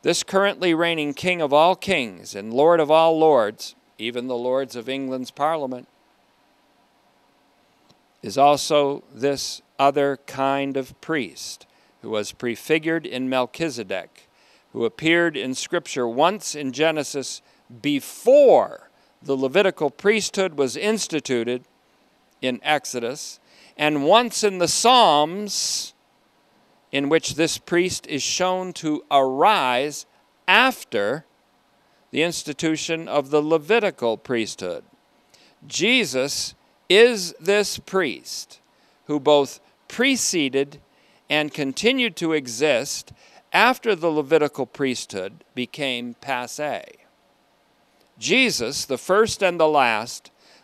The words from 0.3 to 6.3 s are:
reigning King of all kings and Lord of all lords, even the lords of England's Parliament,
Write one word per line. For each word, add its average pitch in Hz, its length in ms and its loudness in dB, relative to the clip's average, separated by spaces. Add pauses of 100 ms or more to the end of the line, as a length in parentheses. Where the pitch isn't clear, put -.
reigning 160 400 -2
King 175 260 -4
of 139 100 0
all 160 240 6
kings 113 600 -4
and 107 180 -10
Lord 160 260 6
of 147 120 0
all 160 260 6
lords, 131 560 2 (240)
even 120 300 -6
the 127 100 -4
lords 127 380 -4
of 117 120 -10
England's 131 440 -8
Parliament, 143 560 -4 (2250)